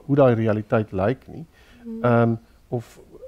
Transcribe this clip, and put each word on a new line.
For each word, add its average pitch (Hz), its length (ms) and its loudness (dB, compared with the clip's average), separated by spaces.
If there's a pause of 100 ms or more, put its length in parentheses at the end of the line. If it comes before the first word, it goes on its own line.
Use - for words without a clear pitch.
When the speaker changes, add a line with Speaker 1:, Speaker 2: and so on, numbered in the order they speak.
Speaker 1:
hoe 139 80 0
daai 135 200 6
realiteit 110 560 -2
lyk 104 360 -4
nie. - 180 -16 (400)
Speaker 2:
Mhm. 226 200 -10
Speaker 1:
Ehm, 117 300 2 (340)
of, - 300 -10 (280)